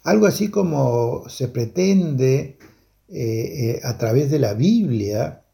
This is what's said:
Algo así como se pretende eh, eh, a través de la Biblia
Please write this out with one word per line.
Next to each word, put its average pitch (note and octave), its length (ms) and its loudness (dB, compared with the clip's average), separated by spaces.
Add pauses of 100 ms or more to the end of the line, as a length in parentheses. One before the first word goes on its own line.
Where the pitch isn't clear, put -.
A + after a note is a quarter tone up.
Algo G#3 220 4
así G3+ 240 0
como C3+ 800 0
se - 180 -6
pretende C#3+ 1080 0 (580)
eh, A2+ 600 -4
eh, - 80 -8
a A#2 160 -4
través C3 320 2
de D3+ 80 2
la G#2+ 160 0
Biblia B2+ 880 0 (100)